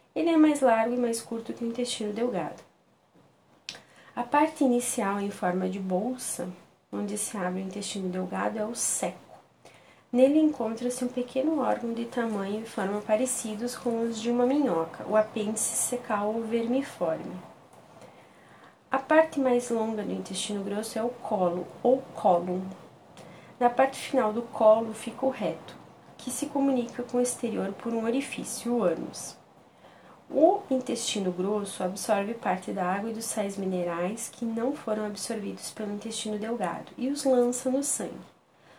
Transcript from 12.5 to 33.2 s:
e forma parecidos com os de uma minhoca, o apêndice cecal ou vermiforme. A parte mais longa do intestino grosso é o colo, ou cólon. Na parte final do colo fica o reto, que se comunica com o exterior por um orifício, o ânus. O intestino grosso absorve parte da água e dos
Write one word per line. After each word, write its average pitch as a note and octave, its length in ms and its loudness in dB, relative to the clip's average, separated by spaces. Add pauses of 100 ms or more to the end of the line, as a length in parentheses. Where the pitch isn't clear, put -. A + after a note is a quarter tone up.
e A3+ 40 -10
forma G#3 340 -2
parecidos A3 760 -2
com A#3 260 -2
os A3+ 180 -2
de A3+ 80 -2
uma A#3+ 160 4
minhoca, B3 600 2
o G3+ 80 0
apêndice G#3+ 640 2
cecal G#3+ 580 -2
ou A3+ 80 -2
vermiforme. A3+ 880 0 (1600)
A C4+ 80 0
parte D#4+ 400 4
mais B3 320 2
longa A3 320 0
do F#3 80 -4
intestino F#3+ 540 -6
grosso G#3 340 -4
é A3 60 0
o B3 60 -2
colo, F3+ 540 0 (160)
ou C4+ 220 6 (140)
cólon. F3+ 420 4 (1000)
Na A#3+ 100 6
parte C4 300 2
final A3 320 0
do A#3 100 -2
colo A3 500 6
fica - 320 -8
o C4 60 4
reto, E3+ 460 -6 (420)
que - 100 -10
se D4 180 -4
comunica C4 580 0
com B3 140 -2
o B3 40 4
exterior G3+ 520 -2
por - 200 -6
um A3+ 80 0
orifício, A#3+ 760 -2
o G#3+ 40 2
ânus. - 540 -2 (920)
O F4 400 6
intestino A3+ 640 -2
grosso F#3+ 540 -2
absorve G3+ 500 0
parte F#3+ 380 -4
da F3+ 120 -2
água G3+ 260 -2
e G#3+ 40 -6
dos A3+ 120 -8